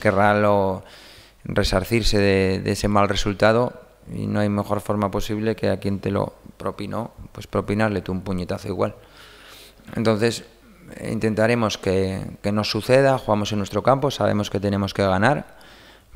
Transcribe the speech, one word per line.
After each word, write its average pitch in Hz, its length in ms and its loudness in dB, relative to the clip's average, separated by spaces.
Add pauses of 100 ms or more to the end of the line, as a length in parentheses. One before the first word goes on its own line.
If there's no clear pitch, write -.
querrá 104 380 4
lo, 101 460 2 (600)
resarcirse 104 760 0
de, 95 420 4
de 101 120 -2
ese 101 160 -2
mal 101 200 4
resultado 107 640 2 (400)
y 107 140 -6
no 104 140 -2
hay 104 80 2
mejor 101 320 -2
forma 104 300 -2
posible 107 460 -2
que 101 140 -2
a 98 80 -2
quien 98 220 -4
te 101 100 -4
lo 104 240 -2 (220)
propinó, 101 560 -8 (200)
pues - 140 -16
propinarle 101 560 -2
tú 95 100 -6
un 92 100 -4
puñetazo 92 460 -6
igual. 104 260 -4 (1000)
Entonces, 113 500 0 (520)
eh, - 160 -8
intentaremos 110 680 0
que, 95 420 0 (220)
que 101 100 -2
no 107 120 0
suceda, 131 540 2
jugamos 104 340 0
en 104 60 -2
nuestro 98 240 -2
campo, 135 280 2
sabemos 104 400 0
que 104 100 -2
tenemos 98 320 -2
que 101 100 -2
ganar, 107 540 2 (600)